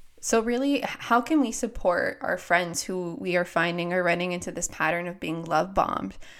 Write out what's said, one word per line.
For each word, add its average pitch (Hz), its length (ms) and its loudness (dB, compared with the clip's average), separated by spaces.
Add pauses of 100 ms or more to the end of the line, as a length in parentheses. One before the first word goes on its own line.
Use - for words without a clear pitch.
(200)
So - 220 2
really, 262 360 2
h-, - 60 -4
how - 360 2
can 302 200 2
we 226 120 2
support - 680 0
our - 160 0
friends 175 460 0
who 180 380 -4
we 180 160 0
are 175 80 2
finding 175 480 0
are 185 100 2
running 175 300 2
into 175 180 -6
this 170 180 -4
pattern 170 380 0
of 175 140 -10
being 165 240 -4
love 165 280 2
bombed? - 460 0 (220)